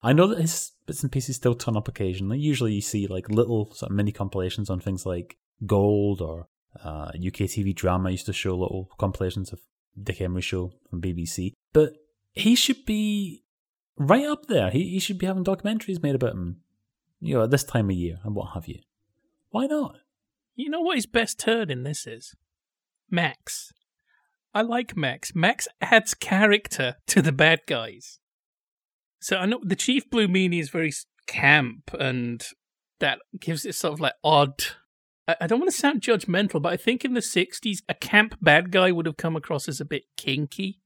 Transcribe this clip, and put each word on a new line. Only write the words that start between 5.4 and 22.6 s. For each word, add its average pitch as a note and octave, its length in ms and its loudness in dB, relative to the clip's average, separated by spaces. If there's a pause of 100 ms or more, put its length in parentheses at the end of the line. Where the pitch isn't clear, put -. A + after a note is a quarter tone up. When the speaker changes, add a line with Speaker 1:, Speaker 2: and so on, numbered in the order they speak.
Speaker 1:
Gold G2+ 560 4
or, E2 260 -8 (340)
uh, D2+ 340 -8
U F2+ 140 -4
K G2 160 -4
T G#2 160 -4
V G2 120 0
Drama F#2 380 0
used F#2 120 -6
to G2+ 80 -6
show F#2+ 240 -2
little F#2 400 -4
compilations F#2+ 560 -2
of G2+ 80 -16 (420)
Dick G2 200 -6
Emery F2+ 180 -2
show F2+ 320 -4 (160)
from F2 120 -8
B F#2 120 -4
B E2+ 140 -6
C. F#2 260 -6 (220)
But D3+ 220 6 (360)
he G3+ 220 4
should - 320 0
be G#3 560 -2 (540)
right G3 280 4
up D4 220 -4
there. A2 240 4
He, D#3+ 200 0
he F#3 100 -2
should F#3 180 -4
be F#3 80 -2
having F#3+ 160 -2
documentaries F#3+ 580 -2
made C#3+ 140 0
about B2+ 200 0
him, F2 260 -6 (580)
you D#3 160 -4
know, A#2+ 80 4
at A2+ 80 2
this C#3 140 4
time G#2 260 2
of F#2+ 60 0
year F2 260 -4
and G#2+ 140 -6
what F#2+ 180 -8
have E2+ 140 -8
you. - 100 -12 (720)
Why A#3+ 160 0
not? D4+ 300 -2 (580)
Speaker 2:
You C#4+ 160 -6
know D#4+ 100 -2
what F4 140 0
his B3 120 -2
best - 340 -2
turn A3 320 0
in B2+ 100 -6
this D3 240 -6
is? - 300 -18 (760)